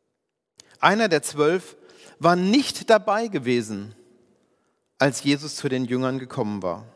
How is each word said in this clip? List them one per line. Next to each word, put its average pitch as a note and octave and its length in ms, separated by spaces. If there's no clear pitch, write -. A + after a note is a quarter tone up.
einer G3+ 260
der D#3 160
zwölf, D3+ 540
war E3+ 160
nicht G#3+ 560
dabei G#3+ 380
gewesen, A#2 680
als C3+ 240
Jesus C#3+ 320
zu C#3+ 140
den B2+ 160
Jüngern B2+ 340
gekommen G#2 420
war. F#2 240